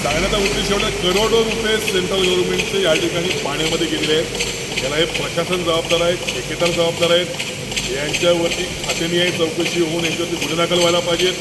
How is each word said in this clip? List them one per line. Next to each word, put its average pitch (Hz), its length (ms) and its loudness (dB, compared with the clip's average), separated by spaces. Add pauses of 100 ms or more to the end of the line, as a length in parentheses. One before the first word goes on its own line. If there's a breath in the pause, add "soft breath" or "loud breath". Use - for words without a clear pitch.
सांगण्याचा 175 340 0
उद्देश 196 340 0
एवढा, 202 180 0
करोडो 208 540 2
रुपये 214 340 0
सेंट्रल 190 460 0
गव्हर्नमेंटचे 180 580 0
या 165 120 4
ठिकाणी 170 340 0
पाण्यामध्ये 156 600 -2
गेलेले 151 260 0
आहेत. 160 120 2 (580)
याला 135 120 -2
हे 160 100 2
प्रशासन 160 580 -2
जबाबदार 165 380 0
आहे, 175 140 2
ठेकेदार 156 540 -2
जबाबदार 170 400 2
आहेत. 175 180 4 (720)
यांच्यावरती 170 680 2
खातेन्याय 175 680 -2
चौकशी 165 600 0
होऊन 170 140 -2
यांच्यावरती 170 300 -2
गुन्हे 156 300 0
दाखल 175 140 2
व्हायला 175 200 4
पाहिजेत. 175 420 0